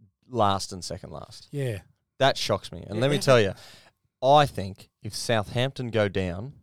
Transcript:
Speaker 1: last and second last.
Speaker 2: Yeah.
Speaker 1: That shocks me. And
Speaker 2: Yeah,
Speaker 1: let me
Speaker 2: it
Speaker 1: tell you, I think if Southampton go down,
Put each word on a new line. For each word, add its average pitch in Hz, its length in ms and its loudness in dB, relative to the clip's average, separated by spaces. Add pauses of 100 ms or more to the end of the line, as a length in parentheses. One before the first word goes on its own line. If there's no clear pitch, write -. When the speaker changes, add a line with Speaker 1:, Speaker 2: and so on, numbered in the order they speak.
(280)
Speaker 1:
last 101 460 0
and 90 100 -12
second 80 280 -12
last. - 400 -16
Speaker 2:
Yeah. 127 280 -6 (400)
Speaker 1:
That 131 180 2
shocks - 340 -4
me. 85 140 -12
And 101 100 -8
Speaker 2:
Yeah, 110 60 -4
Speaker 1:
let 135 100 2
me 143 60 2
Speaker 2:
it - 40 -6
Speaker 1:
tell 127 180 6
you, 95 140 2 (720)
I 143 220 8
think 98 440 -8 (140)
if 107 120 -10
Southampton 120 760 -2
go 107 180 2
down, 95 560 -4